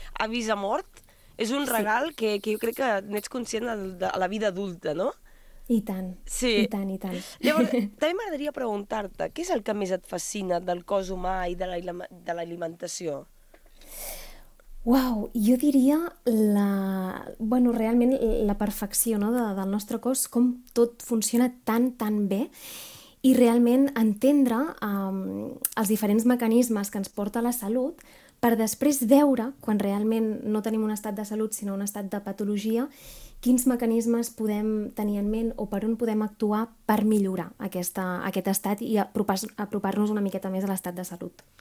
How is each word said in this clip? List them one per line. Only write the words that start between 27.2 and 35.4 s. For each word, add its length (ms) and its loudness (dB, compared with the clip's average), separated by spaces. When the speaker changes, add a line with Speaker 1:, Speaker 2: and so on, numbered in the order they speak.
Speaker 2:
la 80 0
salut, 480 -4
per 160 4
després 480 2
veure, 560 6
quan 240 0
realment 540 0
no 160 0
tenim 240 0
un 80 -2
estat 220 -6
de 100 -6
salut, 240 -4
sinó 240 -6
un 80 -4
estat 240 -6
de 160 -6
patologia, 640 -2
quins 240 4
mecanismes 680 2
podem 600 -2
tenir 240 0
en 120 0
ment 240 0